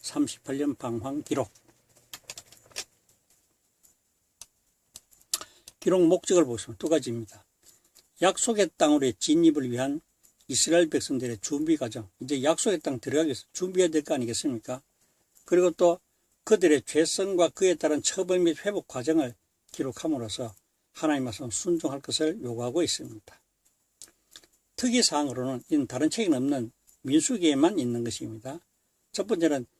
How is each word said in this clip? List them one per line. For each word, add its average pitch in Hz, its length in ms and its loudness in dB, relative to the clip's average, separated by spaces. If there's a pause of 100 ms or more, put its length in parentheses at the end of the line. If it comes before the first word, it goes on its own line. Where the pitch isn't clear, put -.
삼십팔 - 560 -6
년 143 200 -2
방황 131 460 -6
기록. 135 280 -4 (4000)
기록 180 260 4
목적을 175 400 4
보시면 117 320 -8
두 165 100 -6
가지입니다. 120 560 -4 (800)
약속의 190 560 2
땅으로의 147 400 4
진입을 151 520 4
위한 135 300 -2 (480)
이스라엘 156 400 2
백성들의 127 540 -2
준비 151 340 0
과정, 113 320 -8 (120)
이제 131 220 -4
약속의 165 380 0
땅 135 180 -4
들어가기 147 300 0
위해서 123 240 -6
준비해야 180 380 0
될 156 140 2
거 156 100 -2
아니겠습니까? 127 640 -4 (640)
그리고 180 280 4
또 175 260 4 (460)
그들의 170 380 4
죄성과 175 640 0
그에 185 260 2
따른 151 280 0
처벌 185 380 0
및 165 240 0
회복 202 220 -4
과정을 131 480 -2 (380)
기록함으로써 127 840 -6 (380)
하나님 147 320 -2
말씀 120 260 -8
순종할 156 500 -2
것을 156 420 -4
요구하고 120 400 -4
있습니다. - 580 -8 (1400)
특이사항으로는 147 920 0
이는 143 160 2
다른 143 240 -2
책에는 185 260 0
없는 131 360 -2 (300)
민수기에만 160 760 2
있는 120 260 -2
것입니다. 117 560 -10 (520)
첫 196 140 -4
번째는 160 400 0 (140)